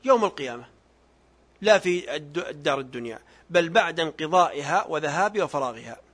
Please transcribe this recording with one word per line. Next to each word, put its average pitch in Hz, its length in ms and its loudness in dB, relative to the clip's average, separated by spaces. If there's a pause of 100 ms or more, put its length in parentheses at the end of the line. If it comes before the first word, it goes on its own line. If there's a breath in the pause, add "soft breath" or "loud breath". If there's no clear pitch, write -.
يوم 247 220 4
القيامة، 123 400 -6 (960)
لا 202 180 6
في 175 360 -2
الد-، 147 220 -8
الدار 147 420 -2
الدنيا، 123 400 -8 (300 soft breath)
بل 170 200 2
بعد 170 300 2
انقضائها 156 880 0
وذهاب 170 560 0
وفراغها. 120 580 -6 (120)